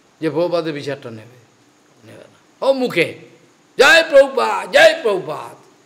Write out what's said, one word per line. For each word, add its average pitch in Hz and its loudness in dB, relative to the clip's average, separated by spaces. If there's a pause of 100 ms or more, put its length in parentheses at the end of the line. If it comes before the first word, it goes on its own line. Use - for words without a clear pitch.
(220)
যে 156 -2
প্রভুপাদের 165 -4
বিচারটা 135 -12
নেবে, 110 -20 (720)
নেবে - -20
না। - -12
ও 269 2
মুখে, 170 -4 (640)
"জয় 311 6
প্রভুপাদ, 226 2
জয় 311 4
প্রভুপাদ", 143 -6 (280)